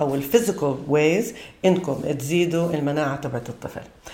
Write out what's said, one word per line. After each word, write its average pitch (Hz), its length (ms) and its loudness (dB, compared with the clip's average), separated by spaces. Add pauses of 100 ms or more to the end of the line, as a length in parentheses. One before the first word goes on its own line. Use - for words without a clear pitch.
أو 139 140 0
الفيزيكال 151 640 2 (120)
ويز، 156 460 2 (300)
إنكم 175 300 2
تزيدوا 170 800 0
المناعة 143 420 0
تبعت 123 320 -6
الطفل. - 320 -12 (340)